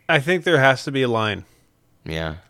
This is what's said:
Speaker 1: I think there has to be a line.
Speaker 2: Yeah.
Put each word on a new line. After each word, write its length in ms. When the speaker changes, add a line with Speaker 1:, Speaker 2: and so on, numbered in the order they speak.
Speaker 1:
I 100
think 240
there 160
has 240
to 80
be 80
a 80
line. 380
Speaker 2:
Yeah. 300